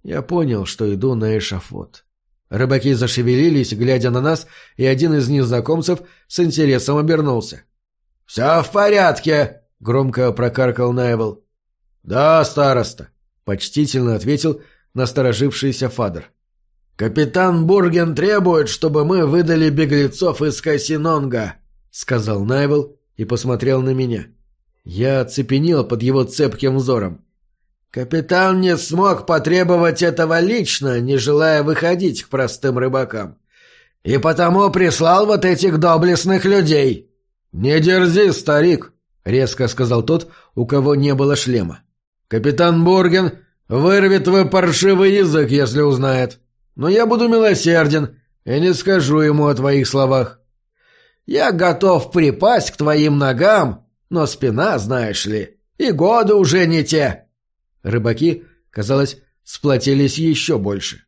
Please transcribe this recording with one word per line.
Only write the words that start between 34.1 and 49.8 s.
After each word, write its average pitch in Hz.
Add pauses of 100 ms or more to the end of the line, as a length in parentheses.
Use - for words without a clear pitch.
потому 170
прислал 180
вот 208
этих 180
доблестных 175
людей". 156 (420)
"Не 139
дерзи, 185
старик", — 151 (320)
резко 123
сказал 117
тот, 156 (240)
у 117
кого 143
не 139
было 143
шлема. 110 (480)
"Капитан 165
Бурген 180 (300)
вырвет 190
твой 185
паршивый 185
язык, 156
если 139
узнает. 131 (340)
Но 139
я 220
буду 233
милосерден 165 (260)
и 131
не 180
скажу 156
ему 151
о 143
твоих 139